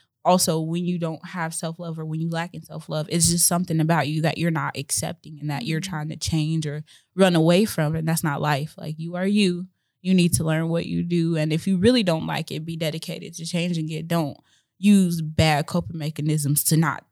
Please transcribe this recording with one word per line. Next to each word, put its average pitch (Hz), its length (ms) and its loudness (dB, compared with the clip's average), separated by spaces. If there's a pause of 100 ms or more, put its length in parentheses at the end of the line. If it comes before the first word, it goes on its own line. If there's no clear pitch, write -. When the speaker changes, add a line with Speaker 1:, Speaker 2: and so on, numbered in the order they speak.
(260)
Speaker 1:
also 175 320 4
when 165 280 -2
you 180 120 -2
don't 160 280 -6
have 165 280 -6
self-love 165 440 -8
or 160 80 -8
when 156 120 -6
you 165 120 -2
lack 165 240 -4
in 160 80 -14
self-love, 156 480 -6
it's 170 180 4
just 170 180 2
something 170 320 0
about 156 300 2
you 156 140 -2
that 160 160 0
you're 165 120 0
not 143 240 -2
accepting 151 640 -6
and 147 120 -6
that 143 160 -4
you're 156 160 -2
Speaker 2:
Mm-hmm. 190 80 -10
Speaker 1:
trying 156 180 -6
to 156 80 -8
change 156 500 0
or 147 160 -6 (320)
run 180 220 6
away 175 300 6
from. 156 280 -2
And 160 140 -2
that's 160 160 0
not 143 160 -2
life. 147 380 -2
Like, 151 200 -10
you 170 180 -10
are 180 100 -2
you. 190 400 2 (340)
You 185 140 2
need 175 200 6
to 160 100 -2
learn 160 260 0
what 170 160 -2
you 170 160 -4
do. 170 340 0
And 156 160 0
if 160 140 -2
you 190 100 2
really 233 260 6
don't 160 240 0
like 160 240 -6
it, 156 140 -6
be 165 100 -8
dedicated 160 600 -8
to 165 100 -12
changing 165 460 -2
it. 160 180 -8
Don't 165 300 -2 (400)
use 185 420 6
bad 156 460 2
coping 170 320 -4
mechanisms 151 640 0
to 156 140 4
not 156 340 0